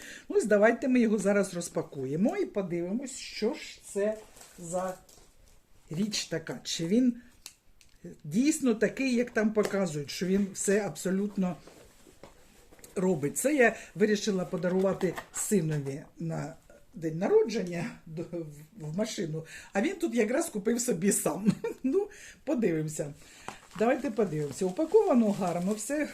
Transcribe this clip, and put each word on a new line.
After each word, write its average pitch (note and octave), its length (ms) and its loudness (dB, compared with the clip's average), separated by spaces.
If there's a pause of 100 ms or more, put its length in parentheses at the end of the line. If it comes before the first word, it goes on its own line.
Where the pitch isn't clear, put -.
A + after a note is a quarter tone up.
(300)
Ну, F#4+ 80 2
ось F4+ 80 2
давайте G#3+ 420 4
ми B3+ 120 4
його A3 180 4
зараз G3 360 2
розпакуємо E3+ 840 -2
і F#4+ 80 0
подивимось, F#3+ 680 -4
що - 380 -4
ж - 300 -14
це G#3+ 340 -2 (420)
за F3+ 340 -6 (960)
річ G3+ 360 -2
така. D#3 380 -6
Чи - 240 -4
він A#3+ 260 4 (1080)
дійсно A#3+ 520 2
такий, B3 400 0
як A#3 160 2
там A3 220 2
показують, F#3+ 580 0
що - 140 -4
він F#3+ 280 2
все G3+ 320 2
абсолютно F#3+ 680 -2 (1400)
робить. F3 420 0
Це C#4+ 180 2
я A3+ 200 6 (200)
вирішила G3+ 500 2
подарувати F#3 680 0 (200)
синові D#3 680 0 (180)
на D#3+ 360 -6 (380)
день D#3+ 240 -6
народження G#3 680 2 (200)
до, E3 160 -10
в, E3 240 -8 (340)
в D3+ 180 -8
машину, D#3+ 480 -4 (280)
а G3 80 2
він F4+ 140 0
тут A#3 200 -2
якраз B3 340 2
купив A3+ 320 -2
собі F#3+ 300 0
сам. F3+ 460 0
<laughs> - 260 -8
Ну, F#4+ 260 2 (340)
подивимося. D#3+ 680 -2 (680)
Давайте B3 320 2
подивимося. D#3 540 -2
Упаковано D4+ 640 4
гарно F3+ 420 0
все, C#4 400 -2